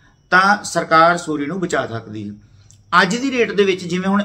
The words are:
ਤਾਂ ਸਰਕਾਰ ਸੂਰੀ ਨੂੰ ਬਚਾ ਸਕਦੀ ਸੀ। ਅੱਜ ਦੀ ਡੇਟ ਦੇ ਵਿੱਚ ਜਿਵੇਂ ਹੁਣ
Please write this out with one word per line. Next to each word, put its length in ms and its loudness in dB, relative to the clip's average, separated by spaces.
ਤਾਂ 340 2
ਸਰਕਾਰ 540 2
ਸੂਰੀ 280 -6
ਨੂੰ 140 -6
ਬਚਾ 280 -4
ਸਕਦੀ 360 -10
ਸੀ। 120 -12
ਅੱਜ 140 0
ਦੀ 160 -2
ਡੇਟ 200 0
ਦੇ 120 2
ਵਿੱਚ 220 0
ਜਿਵੇਂ 240 -4
ਹੁਣ 160 2